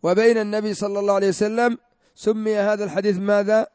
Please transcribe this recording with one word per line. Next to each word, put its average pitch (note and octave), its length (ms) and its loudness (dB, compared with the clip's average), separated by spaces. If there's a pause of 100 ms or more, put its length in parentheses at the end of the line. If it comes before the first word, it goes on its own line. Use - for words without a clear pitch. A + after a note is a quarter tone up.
وبين A3 360 4
النبي G#3+ 360 -4
صلى G3+ 240 -4
الله G3+ 160 0
عليه G3 140 2
وسلم A3+ 500 0 (360)
سمي G#3+ 420 -2
هذا G#3 280 0
الحديث F#3+ 340 0
ماذا؟ G3+ 560 2